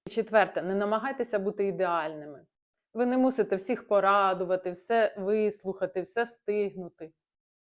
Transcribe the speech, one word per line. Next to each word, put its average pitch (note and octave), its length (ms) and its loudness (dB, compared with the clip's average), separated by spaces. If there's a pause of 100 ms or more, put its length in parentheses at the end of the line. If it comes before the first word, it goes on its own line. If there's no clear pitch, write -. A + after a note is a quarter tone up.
І - 40 -12
четверте, G#3 520 2
не F#3+ 140 -2
намагайтеся A3 640 -2
бути G3+ 280 -2
ідеальними. D#3 800 -4 (480)
Ви A#3 120 0
не B3+ 120 2
мусите B3+ 380 2
всіх F#3+ 320 -4
порадувати, F#3 840 2
все A3 460 0
вислухати, G3 840 -2
все A#3 220 -4
встигнути. F#3+ 880 -6 (540)